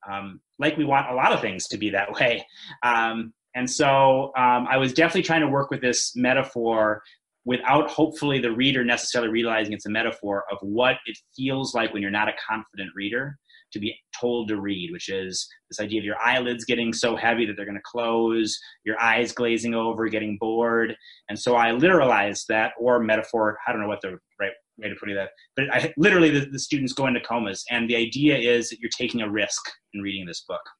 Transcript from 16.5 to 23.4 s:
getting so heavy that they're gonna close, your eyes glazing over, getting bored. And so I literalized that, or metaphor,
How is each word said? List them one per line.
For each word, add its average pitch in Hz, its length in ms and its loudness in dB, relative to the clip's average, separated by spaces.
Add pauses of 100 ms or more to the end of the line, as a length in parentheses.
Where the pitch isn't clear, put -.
getting 117 280 0
so 117 240 0
heavy 113 300 2
that 101 100 -6
they're 101 100 -10
gonna 104 180 -10
close, 113 720 0 (260)
your 110 160 -2
eyes 117 320 2
glazing 117 420 0
over, 113 340 0
getting 107 300 -4
bored. 113 580 0 (320)
And 104 100 -8
so 123 180 2
I 117 140 4
literalized 123 800 4
that, 110 300 2
or 120 220 4
metaphor, 110 680 0